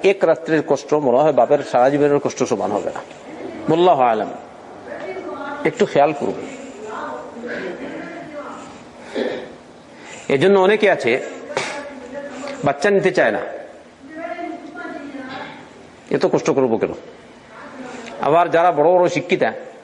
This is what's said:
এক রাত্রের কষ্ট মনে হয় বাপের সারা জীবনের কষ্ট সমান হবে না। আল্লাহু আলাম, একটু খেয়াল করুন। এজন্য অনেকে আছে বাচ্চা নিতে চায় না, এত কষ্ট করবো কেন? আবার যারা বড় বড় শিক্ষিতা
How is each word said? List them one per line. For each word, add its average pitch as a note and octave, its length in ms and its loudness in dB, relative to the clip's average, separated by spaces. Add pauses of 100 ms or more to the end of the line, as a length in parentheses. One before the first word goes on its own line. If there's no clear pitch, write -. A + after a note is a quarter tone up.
এক F#3+ 200 4
রাত্রের D#3+ 420 2
কষ্ট - 280 0
মনে C3 240 4
হয় D3+ 140 6
বাপের C3+ 260 6 (120)
সারা B2+ 200 6
জীবনের C#3+ 280 4
কষ্ট - 240 -2
সমান G2+ 300 0
হবে G2 180 -2
না। - 100 -10 (760)
আল্লাহু E3+ 280 6
আলাম, A2 280 2 (1300)
একটু D#3+ 220 2
খেয়াল D3 260 4
করুন। - 440 -6 (3750)
এজন্য F3+ 300 4
অনেকে G3+ 320 6
আছে B2 300 2 (1400)
বাচ্চা C#3 260 2
নিতে F#3+ 200 4
চায় C#3+ 220 2
না, G2 60 -2 (2750)
এত D#3+ 160 2
কষ্ট D#3+ 240 2
করবো B2+ 280 4
কেন? F2 160 -2 (1300)
আবার D#3+ 300 4
যারা E3+ 220 6
বড় D3+ 180 4
বড় F3+ 180 6
শিক্ষিতা D3 440 0 (320)